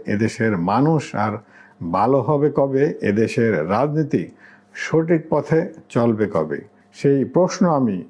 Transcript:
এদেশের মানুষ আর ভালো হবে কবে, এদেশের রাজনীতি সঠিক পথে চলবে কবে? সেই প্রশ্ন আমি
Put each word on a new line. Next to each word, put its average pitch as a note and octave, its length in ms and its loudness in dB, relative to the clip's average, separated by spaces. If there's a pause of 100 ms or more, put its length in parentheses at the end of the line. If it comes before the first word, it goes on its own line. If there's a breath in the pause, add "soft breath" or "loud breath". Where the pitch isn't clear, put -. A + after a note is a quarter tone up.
এদেশের G#2+ 520 0
মানুষ B2+ 580 0
আর G#2+ 220 -4 (540 loud breath)
ভালো A#2+ 300 2
হবে C#3+ 340 0
কবে, C#3 460 0
এদেশের G#2 680 0
রাজনীতি C#3 580 0 (460 loud breath)
সঠিক E3 560 0
পথে D#3+ 400 0 (200)
চলবে A2 440 2
কবে? D2+ 280 -2 (320 soft breath)
সেই C#3 320 2
প্রশ্ন F3+ 440 0
আমি A#2 400 0